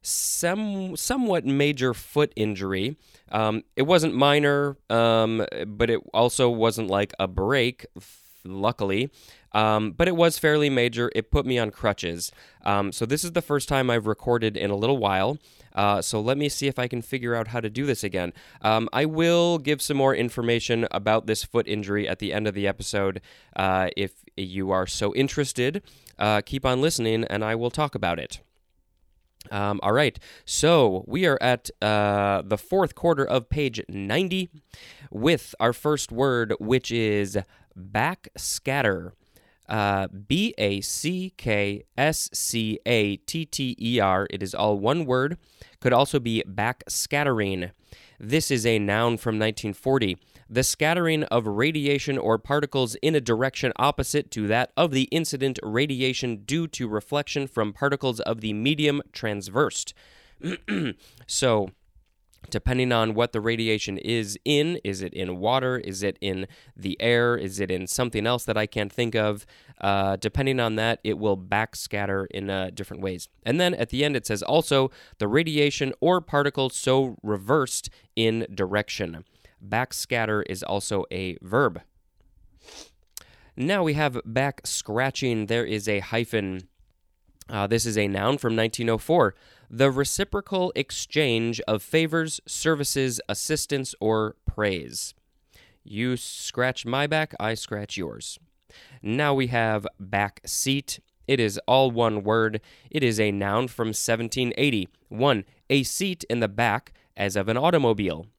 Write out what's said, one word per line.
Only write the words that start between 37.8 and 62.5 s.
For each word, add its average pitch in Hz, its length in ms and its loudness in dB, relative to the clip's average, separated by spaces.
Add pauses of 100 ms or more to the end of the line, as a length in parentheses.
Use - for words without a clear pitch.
Uh, 101 380 0
B 135 500 -2
A 101 240 0
C 185 560 -4
K 104 480 -2 (120)
S 151 360 0
C 110 520 -2
A 107 320 4
T - 280 -8
T 131 340 -6
E 117 220 2
R. 95 280 2
It 98 140 -6
is 95 100 -8
all 104 260 2
one 139 260 0
word. 131 320 0 (420)
Could 123 140 2
also 139 260 4
be 113 260 -2
backscattering. 104 1300 -2 (480)
This 143 320 0
is 120 140 0
a 113 140 4
noun 110 360 2
from 110 220 -2
nineteen 110 340 -2
forty. 113 460 0 (320)
The 120 140 0
scattering 160 600 2
of 117 200 0
radiation 139 720 0
or 113 200 2
particles 135 640 0
in 156 140 2
a 151 40 4
direction 120 560 0
opposite 143 560 0
to 107 160 -2
that 113 300 2
of 165 140 4
the 131 200 2
incident 135 500 0
radiation 127 840 -2
due 165 220 -2
to 127 200 -6
reflection 139 600 -4
from 107 260 -2
particles 135 480 -2
of 113 180 -2
the 107 140 -2
medium 143 480 0 (100)
transversed. 104 840 -4 (480)
<clears throat> 175 540 -4 (320)
So, 107 440 2 (800)
depending 127 440 0